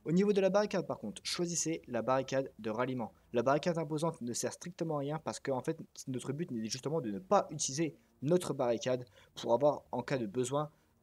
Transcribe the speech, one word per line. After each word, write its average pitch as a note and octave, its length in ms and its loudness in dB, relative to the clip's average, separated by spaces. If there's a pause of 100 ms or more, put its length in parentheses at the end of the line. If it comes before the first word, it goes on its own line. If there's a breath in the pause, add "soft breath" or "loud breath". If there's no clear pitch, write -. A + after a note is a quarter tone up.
Au D#3 80 -2
niveau G3+ 200 4
de G3 80 4
la F#3+ 100 4
barricade, G3+ 360 2
par C3 120 -4
contre, - 260 -10
choisissez E3+ 600 -2
la A#2 160 -2
barricade C3 560 0
de A2 120 -4
ralliement. B2 420 -2 (200 soft breath)
La A#2+ 100 2
barricade D3+ 360 2
imposante D#3 420 -2
ne A#2+ 120 -4
sert A2+ 200 -2
strictement D#3+ 440 -4
à C#3+ 40 0
rien D3 200 -4
parce - 180 -6
que, - 140 -4
en B2+ 100 0
fait, D#3+ 160 -4 (300)
notre C3 240 -4
but D#3 180 -4
n'est A2+ 180 -4
justement D3+ 320 -4
de A2 120 -4
ne G2 80 -4
pas G3 300 4
utiliser D3 440 -2 (280 loud breath)
notre E3+ 300 2
barricade B2+ 540 0 (300 loud breath)
pour A#2 180 2
avoir, C#3+ 380 4
en B2 100 -2
cas C#3 160 0
de A#2 80 -2
besoin, B2+ 440 -2 (320 soft breath)